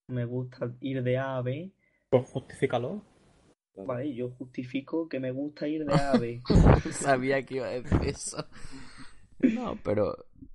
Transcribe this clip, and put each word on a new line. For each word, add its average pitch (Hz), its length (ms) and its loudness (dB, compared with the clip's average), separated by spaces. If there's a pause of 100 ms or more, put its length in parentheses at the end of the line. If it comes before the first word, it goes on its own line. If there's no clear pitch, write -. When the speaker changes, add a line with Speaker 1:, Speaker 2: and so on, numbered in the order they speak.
Speaker 1:
Me 123 180 -2
gusta 123 560 -6
ir 131 220 -4
de 127 140 2
A 135 200 -2
a 127 40 -2
B. 147 300 -4 (380)
Speaker 2:
Pues 127 200 4
justifícalo. 135 720 -2 (720)
Speaker 3:
Claro. 95 140 -10
Speaker 1:
Vale, 127 260 -4
yo 123 180 -6
justifico 135 760 -6
que 131 140 -4
me 131 100 -4
gusta 147 380 -6
ir 156 160 -2
de 143 80 2
A 143 180 4
a 127 80 6
B. 120 300 -4
Speaker 4:
<laughs> - 420 8
Sabía 135 540 2
que 131 100 -8
iba 123 120 -4
a 120 140 -4
decir 147 220 2
eso. - 420 -6 (920)
No, 233 460 2
pero, 104 400 0 (300)